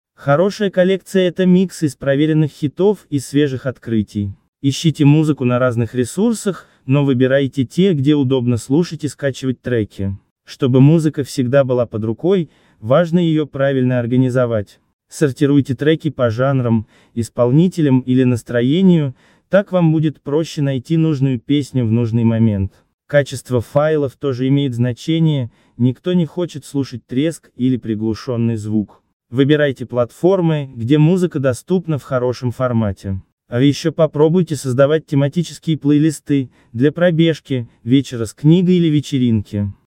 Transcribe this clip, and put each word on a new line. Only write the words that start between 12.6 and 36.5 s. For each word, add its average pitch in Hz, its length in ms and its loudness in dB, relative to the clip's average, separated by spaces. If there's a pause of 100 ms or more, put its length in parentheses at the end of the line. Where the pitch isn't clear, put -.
важно 160 400 2
ее 156 260 0
правильно 131 540 0
организовать. 120 800 -2 (280)
Сортируйте 139 680 0
треки 156 340 0
по 123 220 -2
жанрам, 120 560 0 (260)
исполнителям 131 840 2
или 127 240 0
настроению, 131 880 0 (360)
так 196 220 0
вам 170 200 2
будет 156 300 -2
проще 151 420 -4
найти 139 340 -2
нужную 139 420 0
песню 135 460 -2
в 110 60 0
нужный 117 320 0
момент. 110 500 0 (340)
Качество 127 540 -2
файлов 147 520 -2
тоже 131 340 -4
имеет 139 260 0
значение, 135 800 -2 (260)
никто 127 360 -2
не 180 120 2
хочет 156 400 -8
слушать 135 400 -8
треск 147 500 -4
или 127 220 0
приглушенный 113 800 -4
звук. 107 480 -4 (260)
Выбирайте 139 560 0
платформы, 151 880 -2
где 120 220 0
музыка 170 400 2
доступна 147 600 -2
в - 40 -20
хорошем 127 480 -2
формате. 107 680 -4 (260)
А 120 140 -2
еще 143 300 0
попробуйте 160 640 0
создавать 139 500 0
тематические 147 720 -2
плейлисты 147 720 0 (240)